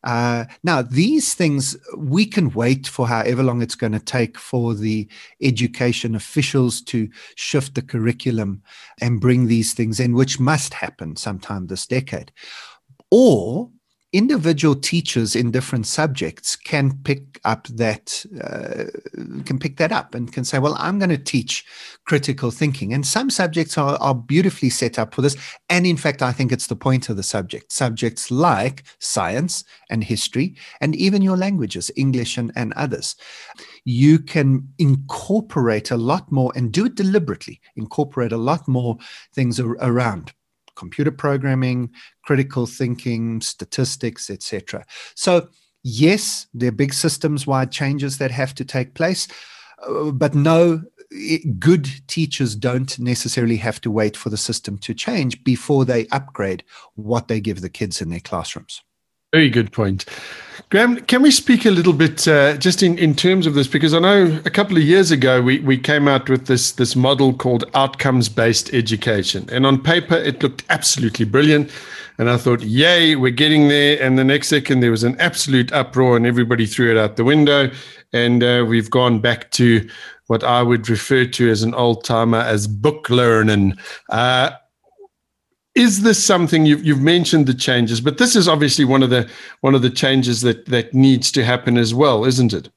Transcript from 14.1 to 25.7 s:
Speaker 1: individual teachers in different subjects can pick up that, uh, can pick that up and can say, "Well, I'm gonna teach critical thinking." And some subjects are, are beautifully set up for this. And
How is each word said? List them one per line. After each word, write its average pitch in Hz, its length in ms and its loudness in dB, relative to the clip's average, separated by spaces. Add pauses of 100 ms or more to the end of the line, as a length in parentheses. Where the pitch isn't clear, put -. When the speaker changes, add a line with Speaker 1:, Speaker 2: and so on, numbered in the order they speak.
Speaker 1:
individual 170 600 2
teachers 135 640 -4
in 120 160 0
different 123 340 -4
subjects - 680 -4
can 139 480 -2
pick - 400 -6
up 110 240 -4
that, 113 580 -6 (160)
uh, - 440 -10 (580)
can 131 160 -6
pick 139 160 -8
that 165 160 0
up - 240 -6
and 120 160 -10
can 123 140 -8
say, 139 140 -4
"Well, 147 200 -2
I'm 180 180 -4
gonna 180 200 0
teach - 480 -6 (400)
critical 139 440 -2
thinking." 135 440 -4
And 139 120 -4
some 247 240 -2
subjects 165 480 -2
are, 143 200 0
are 135 180 -2
beautifully 143 540 -2
set 120 280 -4
up 110 160 -4
for - 80 -4
this. 139 140 0 (340)
And 180 160 2